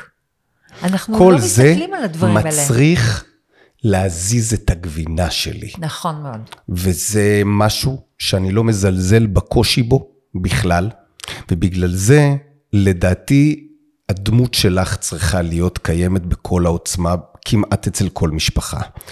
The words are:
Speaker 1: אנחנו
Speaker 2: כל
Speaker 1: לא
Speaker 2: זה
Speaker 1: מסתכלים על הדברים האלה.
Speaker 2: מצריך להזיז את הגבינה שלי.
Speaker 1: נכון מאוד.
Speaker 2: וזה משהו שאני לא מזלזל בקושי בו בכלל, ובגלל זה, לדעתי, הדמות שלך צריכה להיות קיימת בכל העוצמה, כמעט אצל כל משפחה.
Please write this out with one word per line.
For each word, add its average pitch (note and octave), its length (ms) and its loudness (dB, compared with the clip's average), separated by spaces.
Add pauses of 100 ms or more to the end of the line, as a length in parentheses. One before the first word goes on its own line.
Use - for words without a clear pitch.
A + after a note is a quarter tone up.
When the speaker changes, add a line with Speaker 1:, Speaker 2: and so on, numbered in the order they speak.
(840)
Speaker 1:
אנחנו F#3+ 340 -2
Speaker 2:
כל F#3 160 8
Speaker 1:
לא D3 60 4
Speaker 2:
זה A#2 240 2
Speaker 1:
מסתכלים F#3 300 4
על E4 100 -6
הדברים G#2+ 340 0
האלה. G#2+ 120 0
Speaker 2:
מצריך C#3 760 0 (580)
להזיז G2 720 0
את - 160 -2
הגבינה E2 600 -4
שלי. G#2+ 480 -8
Speaker 1:
נכון D#3 440 -8
מאוד. A2+ 180 -12 (280)
Speaker 2:
וזה G2+ 760 0
משהו G#2+ 560 0 (160)
שאני F#2+ 340 -2
לא A2+ 120 2
מזלזל G2+ 640 2
בקושי G#2+ 560 0
בו B2 280 0 (240)
בכלל, F2+ 540 -2 (600)
ובגלל F2+ 400 0
זה, C#3 440 4 (380)
לדעתי, G2 920 2 (420)
הדמות G#2 440 0
שלך F#2 440 0
צריכה F2 440 -2
להיות E2+ 360 -2
קיימת F2+ 480 -2
בכל F2 400 -2
העוצמה, E2+ 500 -2 (300)
כמעט G#2 420 -2
אצל F#2+ 220 -2
כל E2 200 -2
משפחה. - 500 -4 (320)